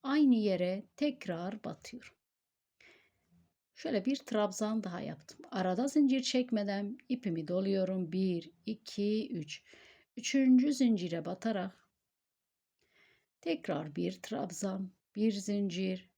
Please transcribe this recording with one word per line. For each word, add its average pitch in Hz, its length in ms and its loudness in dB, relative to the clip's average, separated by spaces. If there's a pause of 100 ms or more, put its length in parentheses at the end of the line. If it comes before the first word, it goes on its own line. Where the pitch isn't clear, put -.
aynı 277 320 6
yere 190 500 0 (100)
tekrar 202 680 -4
batıyorum. - 520 -12 (1600)
Şöyle 202 300 -2
bir 269 100 2
trabzan 214 680 -2
daha 175 180 -8
yaptım. - 380 -12 (120)
Arada 185 360 0
zincir 269 340 4
çekmeden 208 760 -2 (120)
ipimi 170 380 -2
doluyorum. 185 640 0
Bir, 180 400 0 (140)
iki, 214 680 -4
üç. 156 320 -8 (540)
Üçüncü 262 560 6
zincire 180 520 2
batarak 190 640 -4 (1500)
tekrar 160 540 -4
bir 175 160 -2
trabzan, 190 800 -6 (240)
bir 214 160 2
zincir 190 880 -4